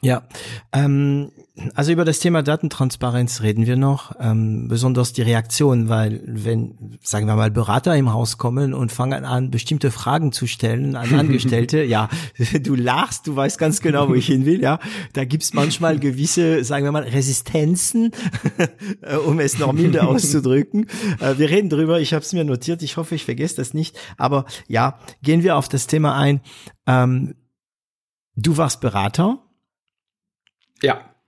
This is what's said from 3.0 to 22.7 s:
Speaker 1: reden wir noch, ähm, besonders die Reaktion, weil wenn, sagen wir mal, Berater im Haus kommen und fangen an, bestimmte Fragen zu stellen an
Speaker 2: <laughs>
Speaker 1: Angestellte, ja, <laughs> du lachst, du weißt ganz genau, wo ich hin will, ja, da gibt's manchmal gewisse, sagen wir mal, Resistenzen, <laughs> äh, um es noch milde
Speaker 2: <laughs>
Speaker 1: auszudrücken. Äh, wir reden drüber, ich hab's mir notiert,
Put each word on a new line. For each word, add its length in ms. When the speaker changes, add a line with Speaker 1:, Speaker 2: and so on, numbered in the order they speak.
Speaker 1:
reden 240
wir 120
noch, 440
ähm, 480
besonders 460
die 80
Reaktion, 640
weil 380
wenn, 720
sagen 260
wir 100
mal, 140
Berater 460
im 160
Haus 240
kommen 380
und 180
fangen 320
an, 260
bestimmte 400
Fragen 420
zu 140
stellen 480
an 200
Speaker 2:
<laughs> 40
Speaker 1:
Angestellte, 680
ja, 260
<laughs> 240
du 140
lachst, 540
du 80
weißt 220
ganz 220
genau, 300
wo 40
ich 120
hin 180
will, 160
ja, 180
da 100
gibt's 300
manchmal 440
gewisse, 640
sagen 200
wir 80
mal, 120
Resistenzen, 1040
<laughs> 440
äh, 160
um 240
es 180
noch 140
milde 300
Speaker 2:
<laughs> 40
Speaker 1:
auszudrücken. 800
Äh, 180
wir 100
reden 220
drüber, 280
ich 140
hab's 220
mir 100
notiert, 380